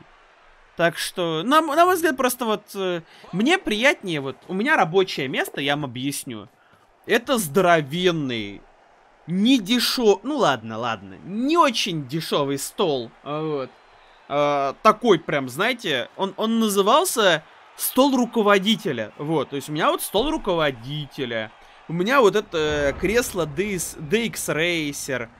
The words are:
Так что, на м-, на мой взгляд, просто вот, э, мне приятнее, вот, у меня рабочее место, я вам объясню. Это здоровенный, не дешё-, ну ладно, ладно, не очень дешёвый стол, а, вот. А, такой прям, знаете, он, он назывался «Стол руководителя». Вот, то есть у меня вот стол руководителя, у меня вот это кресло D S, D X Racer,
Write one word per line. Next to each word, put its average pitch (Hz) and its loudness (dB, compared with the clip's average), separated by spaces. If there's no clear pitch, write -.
Так 170 2
что, 165 -4
на 285 4
м-, 311 0
на 339 6
мой 370 4
взгляд, 320 0
просто 247 0
вот, 214 -2
э, 180 -4
мне 262 2
приятнее, 220 0
вот, 135 -6
у 175 -6
меня 247 0
рабочее 185 2
место, 226 -4
я 143 0
вам 151 -4
объясню. 127 -8
Это 240 0
здоровенный, 156 0
не 214 2
дешё-, 220 2
ну 277 -4
ладно, 113 0
ладно, 101 -6
не 254 -2
очень 202 0
дешёвый 143 -2
стол, 139 -2
а, 151 -8
вот. 139 -6
А, 143 0
такой 214 6
прям, 139 -4
знаете, 160 -2
он, 190 -4
он 220 0
назывался 208 4
«Стол 269 2
руководителя». 196 2
Вот, 151 -2
то 143 -6
есть 135 -8
у 151 -8
меня 190 0
вот 349 0
стол 254 -2
руководителя, 143 -4
у 160 -8
меня 220 2
вот 196 6
это 151 -2
кресло 202 0
D 175 -4
S, - -6
D 160 -2
X - -8
Racer, 147 -4